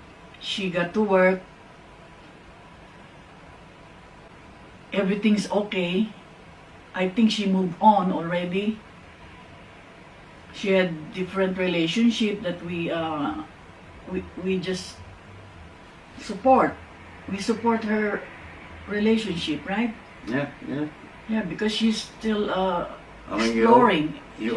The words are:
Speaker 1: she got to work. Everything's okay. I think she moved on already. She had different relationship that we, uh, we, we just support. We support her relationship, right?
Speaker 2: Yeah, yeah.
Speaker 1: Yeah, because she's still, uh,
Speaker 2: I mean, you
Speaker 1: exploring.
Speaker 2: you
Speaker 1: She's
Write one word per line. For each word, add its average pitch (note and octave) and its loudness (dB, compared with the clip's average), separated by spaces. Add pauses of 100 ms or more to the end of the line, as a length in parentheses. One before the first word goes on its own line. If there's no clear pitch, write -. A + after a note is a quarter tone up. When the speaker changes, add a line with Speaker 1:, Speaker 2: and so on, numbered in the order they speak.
(380)
Speaker 1:
she F#3+ -6
got F3 -2
to G#3+ 2
work. F#3 4 (3500)
Everything's G3+ 2
okay. F#3+ 0 (800)
I F#3 0
think A3 4
she G3 0
moved F#3 0
on G3 6
already. F3+ -2 (1800)
She G3 0
had E3+ 0
different F#3 -2
relationship F#3+ 2
that F3 -6
we, E3+ -4
uh, D#3 -4 (800)
we, F#3 -4 (220)
we F#3+ 0
just F3+ -6 (1200)
support. G#3+ 4 (560)
We G3 -6
support A3+ 0
her G#3+ -2 (680)
relationship, G#3 0
right? G#3+ -2 (320)
Speaker 2:
Yeah, C#3 -4 (180)
yeah. C#3+ -4 (460)
Speaker 1:
Yeah, A3 -2
because F#3 -4
she's A3 0
still, G#3+ -4
uh, F#3 -2 (420)
Speaker 2:
I G#3 -4
mean, A3+ 0
you A3+ 2
Speaker 1:
exploring. A3+ 6 (240)
Speaker 2:
you A2 -4
Speaker 1:
She's - -2